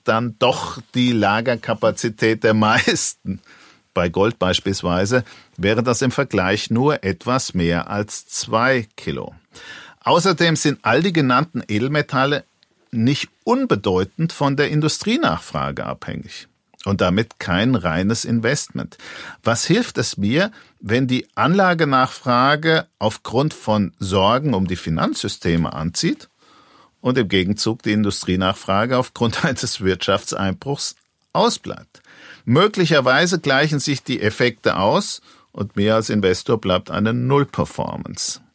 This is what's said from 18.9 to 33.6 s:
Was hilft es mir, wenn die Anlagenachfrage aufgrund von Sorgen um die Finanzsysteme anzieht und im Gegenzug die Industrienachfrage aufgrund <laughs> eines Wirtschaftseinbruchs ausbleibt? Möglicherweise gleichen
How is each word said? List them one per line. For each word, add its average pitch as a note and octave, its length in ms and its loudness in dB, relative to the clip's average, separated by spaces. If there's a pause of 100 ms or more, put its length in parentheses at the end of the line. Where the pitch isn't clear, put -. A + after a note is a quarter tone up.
Was A2+ 220 0
hilft A3+ 320 0
es - 200 -4
mir, C#3 340 0 (280)
wenn B2 280 0
die B2+ 280 -2
Anlagenachfrage D3 1500 2 (120)
aufgrund A#2 540 0
von G#2+ 460 0
Sorgen G#2 540 2
um F#2+ 140 0
die F2+ 100 -4
Finanzsysteme E2+ 960 -2
anzieht D#3+ 560 -4 (720)
und B2+ 160 0
im A2+ 100 0
Gegenzug G2+ 560 0
die G#2 80 -2
Industrienachfrage G2+ 1080 0
aufgrund A#2 480 -2
<laughs> - 0 -
eines B2+ 360 -2
Wirtschaftseinbruchs G2 1120 -2 (380)
ausbleibt? - 680 -4 (440)
Möglicherweise D#3+ 920 4
gleichen C#3+ 400 2